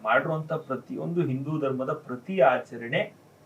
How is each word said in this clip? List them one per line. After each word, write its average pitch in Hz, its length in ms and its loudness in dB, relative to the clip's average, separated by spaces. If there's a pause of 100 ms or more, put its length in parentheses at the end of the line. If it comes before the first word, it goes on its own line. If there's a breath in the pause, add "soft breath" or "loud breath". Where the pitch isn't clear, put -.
ಮಾಡಿರುವಂತ 151 500 2
ಪ್ರತಿಯೊಂದು 151 720 -2
ಹಿಂದೂ 139 340 -2
ಧರ್ಮದ 135 340 -2
ಪ್ರತಿ 151 460 -6
ಆಚರಣೆ 123 880 2 (180)